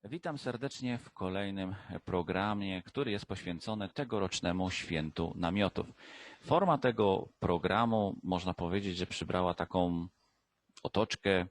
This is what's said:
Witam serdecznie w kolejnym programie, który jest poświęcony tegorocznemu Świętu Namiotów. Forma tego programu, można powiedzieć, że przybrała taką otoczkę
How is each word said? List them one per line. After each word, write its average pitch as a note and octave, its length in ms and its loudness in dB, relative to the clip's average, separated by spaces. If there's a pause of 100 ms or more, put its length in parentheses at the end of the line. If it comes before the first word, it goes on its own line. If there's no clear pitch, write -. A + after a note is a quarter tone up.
Witam D#3 300 -6
serdecznie B2 600 -4
w - 120 -14
kolejnym G2 640 -2 (300)
programie, F#2 760 0
który C3+ 280 -2
jest G2+ 160 -2
poświęcony F#2+ 640 -6
tegorocznemu F#2 800 0
Świętu D#2+ 680 -2
Namiotów. F#2 500 0 (540)
Forma E3+ 380 4
tego A2 500 4 (100)
programu, G2 840 2
można F2+ 320 0
powiedzieć, F#2 420 -2
że F2+ 100 -2
przybrała F2+ 480 0
taką F2 540 0 (760)
otoczkę G2 680 2